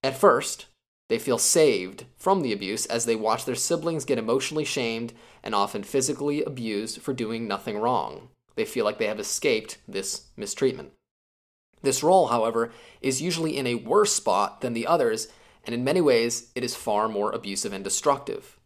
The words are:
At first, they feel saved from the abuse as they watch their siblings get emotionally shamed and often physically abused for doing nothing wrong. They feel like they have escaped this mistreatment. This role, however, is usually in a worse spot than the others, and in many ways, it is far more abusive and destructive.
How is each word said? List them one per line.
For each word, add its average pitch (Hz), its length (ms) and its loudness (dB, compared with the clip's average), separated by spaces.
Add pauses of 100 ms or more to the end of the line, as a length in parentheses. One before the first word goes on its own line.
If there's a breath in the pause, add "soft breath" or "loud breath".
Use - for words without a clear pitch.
At 131 140 -2
first, - 480 4 (420)
they 113 120 0
feel 123 180 2
saved 101 680 2 (120)
from 190 240 2
the 127 100 -2
abuse 101 360 -4
as 113 180 -2
they 113 100 2
watch 110 300 0
their 123 100 -2
siblings 160 500 -2
get 131 120 0
emotionally 135 480 -2
shamed 117 480 -4 (300 loud breath)
and 110 100 -6
often 101 300 0
physically 143 600 -2
abused 117 580 -6
for 139 120 -4
doing 113 340 -4
nothing 104 300 -4
wrong. 104 520 -2 (260)
They 113 100 0
feel 113 200 0
like 107 120 0
they 113 80 0
have 107 140 -2
escaped 110 580 -2 (100)
this - 480 -8
mistreatment. 107 580 -2 (920)
This 131 180 0
role, 170 260 6
however, 117 440 0 (300 loud breath)
is 131 200 -2
usually 165 340 -2
in 131 120 -2
a 120 80 0
worse 156 380 2
spot - 480 0
than - 120 -2
the 113 140 -2
others, 120 400 2 (360 loud breath)
and 117 120 -6
in 123 80 -2
many 160 180 2
ways, 120 540 2
it 123 80 -2
is 120 100 -4
far 107 340 0
more 104 240 -2
abusive 98 420 -6
and 98 100 -8
destructive. - 840 -2